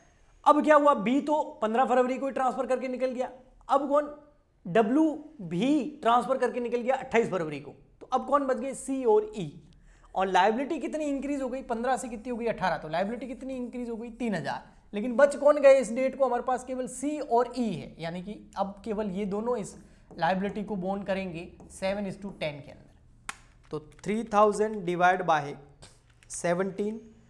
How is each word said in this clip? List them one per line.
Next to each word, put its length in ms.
अब 180
क्या 120
हुआ, 200
बी 240
तो 220
पन्द्रह 220
फरवरी 340
को 80
ही 60
ट्रांसफर 340
करके 220
निकल 240
गया, 180
अब 200
कौन? 260
डब्ल्यू 460
भी 420
ट्रांसफर 360
करके 220
निकल 200
गया 160
अट्ठाईस 340
फरवरी 300
को, 140
तो 80
अब 180
कौन 200
बच 100
गए? 180
सी 320
और 300
ई। 260
और 120
लायबिलिटी 520
कितनी 280
इंक्रीज 360
हो 60
गई? 160
पन्द्रह 320
से 120
कितनी 220
हो 60
गई? 100
अठारह। 320
तो 100
लायबिलिटी 400
कितनी 280
इंक्रीज 340
हो 60
गई? 160
तीन 220
हजार। 280
लेकिन 240
बच 200
कौन 240
गए 200
इस 120
डेट 260
को? 60
हमारे 200
पास 200
केवल 240
सी 320
और 360
ई 140
है, 300
यानी 220
कि 160
अब 260
केवल 260
ये 160
दोनों 300
इस 200
लायबिलिटी 500
को 120
बोन 260
करेंगे 480
सेवन 340
is 120
to 140
टेन 200
के 120
अंदर। 600
तो 60
थ्री 200
थाउजेंड 520
divide 360
by 320
सेवनटीन 680